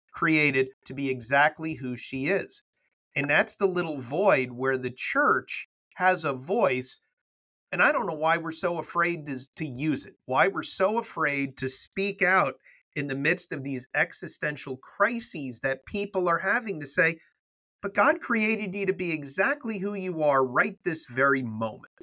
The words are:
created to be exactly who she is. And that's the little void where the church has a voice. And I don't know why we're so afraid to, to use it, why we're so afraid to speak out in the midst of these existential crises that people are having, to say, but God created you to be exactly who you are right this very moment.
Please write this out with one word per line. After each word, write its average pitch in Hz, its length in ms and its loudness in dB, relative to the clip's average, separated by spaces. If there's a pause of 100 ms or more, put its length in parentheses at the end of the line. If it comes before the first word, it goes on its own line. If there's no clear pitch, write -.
(120)
created 147 580 2 (160)
to 135 100 -12
be 139 140 -2
exactly 143 680 2
who 123 200 -6
she 131 300 -8
is. - 380 -2 (520)
And 143 140 -2
that's 170 260 2
the 202 120 2
little 170 340 0
void 135 500 2
where 131 280 0
the 127 100 -4
church 160 800 -2 (280)
has 180 280 2
a 143 80 0
voice. 135 640 0 (720)
And 170 120 2
I 254 80 6
don't 247 160 -2
know 165 80 -4
why 160 220 2
we're 165 140 -6
so 170 280 -2
afraid 170 480 -2
to, 135 120 -6 (180)
to 165 80 -6
use 135 420 -2
it, - 80 -20 (100)
why 131 220 4
we're 175 160 -2
so 202 340 0
afraid 143 600 -2
to 131 120 -4
speak 196 540 -4
out 180 320 4 (400)
in 147 100 -2
the 139 100 -4
midst 156 360 0
of 143 120 -6
these 131 300 -6
existential 151 840 -4
crises 175 840 -2
that 135 260 -2
people 196 420 -2
are 170 120 2
having, 202 400 -2
to 147 80 -8
say, 165 320 2 (640)
but 202 100 -6
God 240 280 4
created 214 520 0
you 196 140 -2
to 190 60 0
be 170 180 -4
exactly 202 680 -2
who 202 160 -4
you 185 300 -4
are 135 200 6
right 165 400 2
this 160 220 -4
very 131 380 2
moment. 110 480 -6 (120)